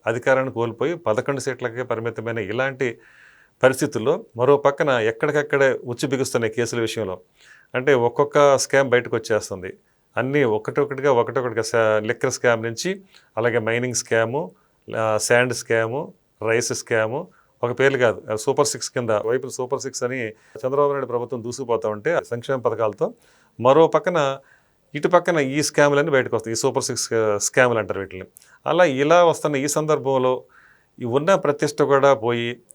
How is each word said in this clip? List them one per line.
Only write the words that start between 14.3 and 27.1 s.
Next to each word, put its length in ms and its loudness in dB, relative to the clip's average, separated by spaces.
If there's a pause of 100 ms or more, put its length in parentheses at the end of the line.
ఆ, 200 0
శాండ్ 360 2
స్కాము, 600 -4 (340)
రైస్ 260 0
స్కాము, 540 -4 (360)
ఒక 160 -2
పేర్లు 180 4
కాదు, 340 2
ఆ, 40 -2
సూపర్ 320 0
సిక్స్ 220 -6
కింద 200 -4
వైపు 380 0
సూపర్ 320 -6
సిక్స్ 240 -10
అని 260 -4
చంద్రబాబు 640 -2
నాయుడు 140 -4
ప్రభుత్వం 380 -6
దూసుకుపోతా 460 -4
ఉంటే 240 -2
ఆ 80 0
సంక్షేమ 380 -4
పథకాలతో 540 -2 (460)
మరో 280 6
పక్కన 520 0 (560)
ఇటు 120 0
పక్కన 320 2
ఈ 220 0
స్కాములన్నీ 500 2
బయటకు 240 2
వస్తాయి. 180 -4
ఈ 20 -4
సూపర్ 280 0
సిక్స్, 300 -6